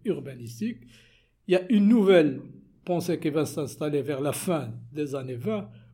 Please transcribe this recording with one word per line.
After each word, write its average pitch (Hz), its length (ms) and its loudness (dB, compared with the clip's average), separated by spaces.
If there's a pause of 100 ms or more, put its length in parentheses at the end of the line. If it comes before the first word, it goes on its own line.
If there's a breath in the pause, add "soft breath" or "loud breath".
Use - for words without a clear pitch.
urbanistique, 135 800 -8 (640 soft breath)
il 240 60 2
y - 20 4
a 277 160 0
une 202 160 6
nouvelle 185 540 6 (440)
pensée 170 340 -2
qui 156 120 -2
va 147 140 0
s'installer 147 580 -4
vers 139 180 -4
la 147 100 -2
fin 139 400 -4 (220)
des 143 220 -6
années 127 200 -8
vingt, 196 360 -6 (220 soft breath)